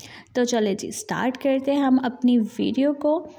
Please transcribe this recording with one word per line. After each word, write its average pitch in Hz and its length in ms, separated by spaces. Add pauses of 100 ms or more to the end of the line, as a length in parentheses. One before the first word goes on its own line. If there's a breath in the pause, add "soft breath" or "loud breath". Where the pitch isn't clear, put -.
(360 loud breath)
तो 247 100
चले 214 300
जी, - 160
स्टार्ट 208 460
करते 269 340
हैं 285 100
हम 262 160
अपनी 247 400
वीडियो 220 560
को। 302 340 (120)